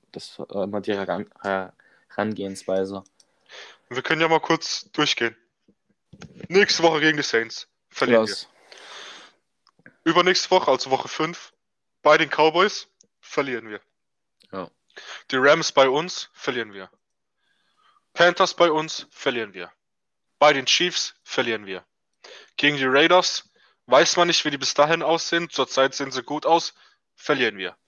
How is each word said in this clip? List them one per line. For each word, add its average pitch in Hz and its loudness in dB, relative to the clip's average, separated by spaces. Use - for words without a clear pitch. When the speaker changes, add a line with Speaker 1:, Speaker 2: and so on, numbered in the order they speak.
Speaker 1:
das, - -18
äh, - -8
immer 104 -6
die 104 -4
Heran-, 98 -6
Her-, 95 -6
Herangehensweise. 98 -6
Speaker 2:
Wir 123 -8
können 160 -2
ja 165 2
mal 160 4
kurz - -4
durchgehen. 120 -2
Nächste 190 4
Woche 160 4
gegen 156 4
die 143 -2
Saints. - -4
Verlieren 120 2
Speaker 1:
Los. 101 -6
Speaker 2:
wir. - -20
Übernächste 180 2
Woche, 160 4
also 131 0
Woche 131 -2
fünf, - -8
bei 156 6
den 151 2
Cowboys 160 2
verlieren 120 -6
wir. 104 -12
Speaker 1:
Ja. 92 -12
Speaker 2:
Die 135 -6
Rams 143 4
bei 135 6
uns 156 -4
verlieren 113 -8
wir. 95 -16
Panthers 175 2
bei 170 4
uns 156 -4
verlieren 117 -6
wir. 87 -14
Bei 151 6
den 131 -4
Chiefs - -2
verlieren 113 -4
wir. 95 -12
Gegen 147 0
die 135 -2
Raiders 160 2
weiß 147 4
man 175 4
nicht, 165 0
wie 190 -4
die 143 -8
bis 135 -6
dahin 160 2
aussehen. 165 -2
Zurzeit 131 0
sehen 135 -8
sie 127 -8
gut 151 -8
aus. 165 0
Verlieren 123 -2
wir. 90 -10